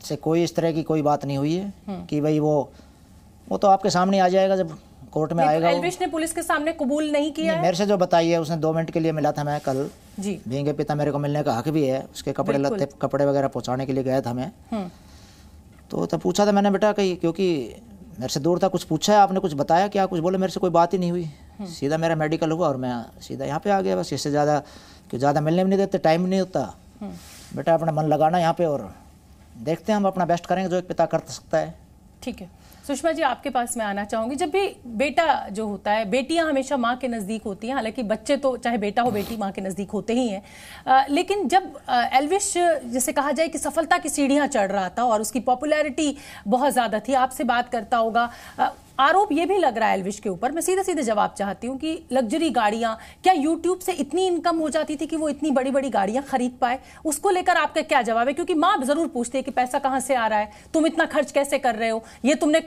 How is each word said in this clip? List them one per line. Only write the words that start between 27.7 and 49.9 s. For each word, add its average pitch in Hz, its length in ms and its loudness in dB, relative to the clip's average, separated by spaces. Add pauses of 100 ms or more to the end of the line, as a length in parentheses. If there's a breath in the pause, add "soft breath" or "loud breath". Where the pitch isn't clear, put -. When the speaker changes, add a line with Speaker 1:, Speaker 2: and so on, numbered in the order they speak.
Speaker 1:
अपना 165 180 2
मन 151 120 0
लगाना 156 340 4
यहाँ 165 200 2
पे 175 60 2
और 123 300 -2 (640)
देखते 156 340 -2
हैं, 208 40 2
हम 202 100 2
अपना 185 180 0
बेस्ट 170 220 0
करेंगे 185 240 -2
जो 180 60 0
एक 180 120 -4
पिता 170 180 0
कर 160 120 0
सकता - 400 -6
है। 156 160 -4 (480)
Speaker 2:
ठीक 240 180 -10
है, - 220 -20 (240 loud breath)
सुषमा 285 260 0
जी, 320 100 -4
आपके 269 280 -2
पास 240 260 -2
मैं 226 80 -4
आना 202 200 -4
चाहूँगी। 226 320 -4
जब 339 140 -2
भी 381 260 -2 (100)
बेटा 277 640 0
जो 214 140 -4
होता 208 240 -4
है, 220 140 0
बेटियाँ 277 460 0
हमेशा 269 260 -2
माँ 240 200 0
के 254 120 -6
नज़दीक 220 340 -6
होती 214 240 -8
हैं, 254 80 -4
हालांकि 220 280 -4
बच्चे 220 340 -2
तो 269 200 0
चाहे 233 220 -2
बेटा 208 240 0
हो 247 80 2
बेटी 208 260 -4
माँ 196 160 -4
के 214 80 -10
नज़दीक 190 300 -6
होते 202 220 -4
ही 247 160 0
हैं, 196 140 -6 (440 loud breath)
अ, 262 240 6
लेकिन 359 380 0
जब, 381 280 2 (120)
अ, 240 240 0
एल्विश 302 420 2 (300)
जिसे 247 280 -2
कहा 285 200 0
जाए 320 160 0
कि 320 100 -6
सफलता 330 400 0
की 349 100 -6
सीढ़ियाँ 285 380 2
चढ़ 196 260 0
रहा 190 160 -2
था 233 160 -4
और 220 160 2
उसकी 220 200 -4
पॉपुलैरिटी 294 760 0 (320 loud breath)
बहुत 247 240 2
ज़्यादा 214 280 0
थी, 247 140 -2
आपसे 262 300 0
बात 240 240 0
करता 226 280 -2
होगा, 226 340 0 (280 loud breath)
अ, 254 160 0 (260)
आरोप 330 320 4
ये 330 140 2
भी 392 120 2
लग 262 200 2
रहा 220 100 2
है 196 80 2